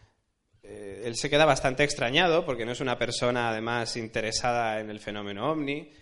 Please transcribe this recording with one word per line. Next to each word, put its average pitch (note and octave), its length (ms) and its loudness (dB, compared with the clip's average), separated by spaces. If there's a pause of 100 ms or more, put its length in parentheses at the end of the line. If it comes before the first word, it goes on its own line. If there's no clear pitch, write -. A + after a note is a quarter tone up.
(640)
Eh, G2+ 420 -14
él A#2 100 -6
se D3 140 -4
queda D3 160 6
bastante C#3 400 4
extrañado D#3 600 2
porque A#2+ 180 -4
no A#2+ 80 -4
es B2 80 -6
una B2+ 180 -2
persona, A#2+ 520 0
además, A2+ 480 -2
interesada A2+ 800 0
en G#2+ 80 -8
el G#2 100 -10
fenómeno G#2 540 -4
ovni. D3 500 -4